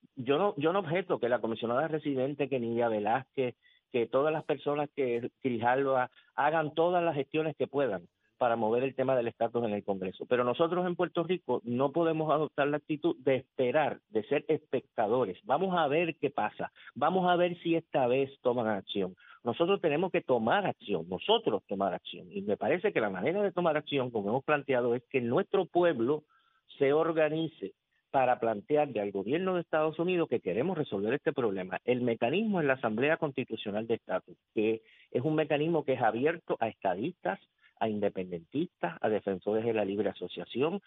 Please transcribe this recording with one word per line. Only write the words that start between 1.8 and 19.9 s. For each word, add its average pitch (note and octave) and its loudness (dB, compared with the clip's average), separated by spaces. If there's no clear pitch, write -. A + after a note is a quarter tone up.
residente, C#3+ -2
que C3 0
Nidia A#2 0
Velázquez, A#2 -2
que A#2 2
todas C#3+ 2
las D#3 -4
personas D3 -2
que A#2+ -2
Grijalva B2+ 0
hagan D#3 0
todas F3 2
las E3 0
gestiones D3+ -2
que B2+ -2
puedan A2 -2
para A#2+ 2
mover A#2 0
el C3+ -4
tema C3+ 0
del A#2 0
estatus A#2 -2
en G#2+ -2
el G#2 -4
Congreso. F#2+ -6
Pero B2 2
nosotros E3 0
en F3 -2
Puerto E3+ -2
Rico E3 -2
no B2 0
podemos D#3+ 0
adoptar C#3+ 0
la D3 -2
actitud D3+ -2
de C3 2
esperar, B2+ 0
de G#2+ 0
ser - 0
espectadores. A#2+ 0
Vamos F3 0
a D#3+ 2
ver D#3+ 0
qué C#3 0
pasa, - -4
vamos F3+ 2
a F3+ 6
ver F3 2
si E3 0
esta D3+ 0
vez C3 2
toman A#2+ 2
acción. F#2+ -4
Nosotros E3+ 0
tenemos E3 0